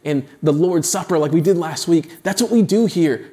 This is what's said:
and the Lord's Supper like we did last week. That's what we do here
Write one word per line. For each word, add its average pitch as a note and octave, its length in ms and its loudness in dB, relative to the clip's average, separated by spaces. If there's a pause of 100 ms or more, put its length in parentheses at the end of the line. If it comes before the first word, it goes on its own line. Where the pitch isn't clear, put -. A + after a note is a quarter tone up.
and C#3+ 200 -2 (160)
the D3+ 120 2
Lord's E3+ 340 0
Supper F3+ 300 -2
like D3 140 0
we E3 100 2
did F3 160 2
last D#3+ 280 -8
week. E3 360 0
That's F#3+ 180 -4
what A3 100 -2
we A3+ 120 4
do G3+ 240 2
here D#3 460 -2